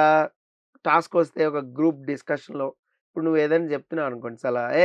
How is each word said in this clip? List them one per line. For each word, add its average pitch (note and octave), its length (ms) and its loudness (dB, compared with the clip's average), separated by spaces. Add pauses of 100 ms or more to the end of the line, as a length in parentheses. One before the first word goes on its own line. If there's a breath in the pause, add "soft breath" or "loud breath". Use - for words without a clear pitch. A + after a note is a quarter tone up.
(840)
టాస్క్ D#3+ 300 0
వస్తే D#3+ 300 2
ఒక D3 140 -2 (140)
గ్రూప్ D3+ 320 0
డిస్కషన్‌లో C#3 640 -6 (340)
ఇప్పుడు - 240 -8
నువ్వు D#3+ 140 2
ఏదైనా D#3+ 280 2
చెప్తున్నావు D3 400 -6
అనుకోండి, A#2+ 320 -10
సలహా, B2 340 -4
"ఏ D#3+ 120 6